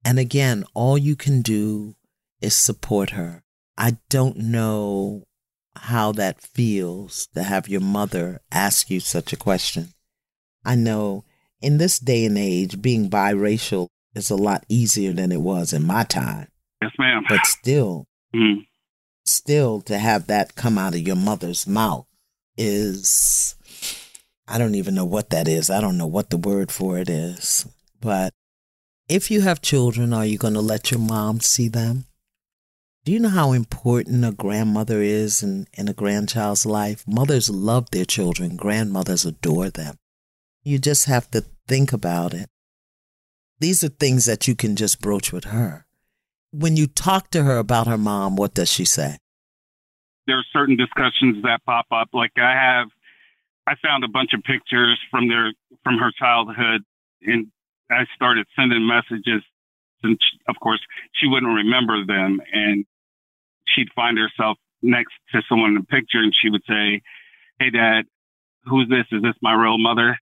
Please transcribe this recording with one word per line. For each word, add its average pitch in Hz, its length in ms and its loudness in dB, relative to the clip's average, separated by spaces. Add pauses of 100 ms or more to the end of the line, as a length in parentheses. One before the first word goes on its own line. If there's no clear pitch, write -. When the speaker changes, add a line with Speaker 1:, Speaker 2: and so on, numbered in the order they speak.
Speaker 1:
And 123 120 2
again, 127 440 0 (100)
all 127 240 2
you 143 200 0
can 135 240 2
do 107 540 -2 (440)
is 101 160 -2
support 101 540 0
her. 85 340 -10 (340)
I 117 200 0 (120)
don't 131 280 0
know 104 840 -2 (520)
how 110 380 -2
that 98 260 -2
feels 98 960 -4
to 87 80 -4
have 95 240 -2
your 98 140 -2
mother 95 580 -2 (100)
ask 98 400 0
you 92 120 -2
such - 320 -6
a - 40 -8
question. 92 520 -2 (720)
I 123 120 0
know 107 500 0 (360)
in 147 160 2
this 175 220 2
day 120 240 2
and 104 140 2
age, 95 440 -2
being 113 280 2
biracial 101 800 0 (260)
is 104 140 -6
a 104 80 0
lot 101 320 0
easier 107 420 2
than 90 220 0
it 78 80 -2
was 87 320 -2
in 76 120 0
my 101 200 0
time. 53 420 -6 (340)
Speaker 2:
Yes, 113 160 -6
ma'am. 127 300 0
Speaker 1:
But 101 180 2
still, 117 600 0 (280)
Speaker 2:
Mm-hmm. 107 280 2 (640)
Speaker 1:
still 131 560 0
to 104 160 -4
have 104 300 0
that 104 280 0
come 113 220 0
out 95 180 -2
of 85 60 -4
your 92 140 -2
mother's 92 520 -2
mouth 98 380 -2 (520)
is, 101 1000 0 (920)
I 110 100 -4
don't 113 180 0
even 95 200 -2
know 92 100 -2
what 101 260 -4
that 80 160 0
is. 80 220 0
I 98 120 0
don't 95 160 0
know 85 100 -4
what 92 220 -4
the 87 80 -2
word 98 340 -2
for 92 260 -4
it 90 120 -6
is. 85 560 -4 (360)
But 95 320 -2 (760)
if 190 220 0
you 208 100 4
have 185 200 2
children, 120 520 2
are 110 120 0
you 107 120 -2
gonna 107 240 0
let 110 300 -2
your 120 80 0
mom 110 400 -2
see - 300 0
them? 117 360 -2 (1000)
Do 160 80 0
you 226 60 0
know 226 100 2
how 156 240 4
important 120 720 0
a 110 80 -2
grandmother 107 680 0
is 104 400 0
in, 98 320 -4
in 101 140 -6
a 101 60 -4
grandchild's 104 720 -2
life? 107 420 -2
Mothers 123 420 2
love 107 420 0
their 92 120 0
children. 87 540 -2
Grandmothers 95 680 -2
adore 85 440 -2
them. 76 260 -12 (680)
You 143 140 0
just 143 280 2
have 127 260 0
to 110 140 0 (240)
think 135 240 2
about 87 400 -2
it. 85 160 -10 (1120)
These 175 240 2
are - 40 0
things 127 360 2
that 110 220 0
you 123 80 2
can 107 200 0
just 101 260 0
broach 101 300 -4
with 92 140 -10
her. 104 400 -4 (640)
When 156 240 2
you 151 120 4
talk 190 440 0
to 160 120 2
her 135 140 4
about 113 300 2
her 113 100 0
mom, 101 380 0
what 101 180 0
does 90 180 0
she - 140 -2
say? 73 320 -2 (1120)
Speaker 2:
There 131 100 0
are 123 140 -4
certain 139 240 4
discussions 120 680 2
that 117 220 0
pop 117 260 0
up. 113 220 -2
Like, 117 240 0
I 123 160 4
have, 127 340 2 (800)
I 139 140 -2
found 143 220 0
a 123 60 -6
bunch 131 240 -2
of 110 100 -4
pictures 123 560 2 (100)
from 120 200 2
their, 117 240 0 (300)
from 123 140 0
her 117 200 0
childhood, 113 640 0 (400)
and 110 260 -2 (420)
I 123 160 0 (100)
started 123 300 2 (100)
sending 120 300 2
messages, 113 580 0 (600)
and 113 180 2
she, - 180 0 (100)
of 117 120 -4
course, 113 180 0 (340)
she 151 140 0
wouldn't 127 280 2
remember 110 500 2
them, 98 360 0 (120)
and 104 320 0 (840)
she'd 127 280 0
find 117 220 0
herself 110 400 -2 (240)
next 120 320 0 (200)
to 113 160 2
someone 113 220 4
in 104 40 4
the 101 80 0
picture, 127 360 0
and 110 220 2
she 110 80 2
would 104 180 0
say, 104 340 0 (580)
"Hey, 131 120 2
Dad, 113 340 2 (600)
who's 127 240 2
this? 123 220 2
Is 107 100 0
this 117 200 2
my 113 120 2
real 113 240 4
mother?" 117 480 2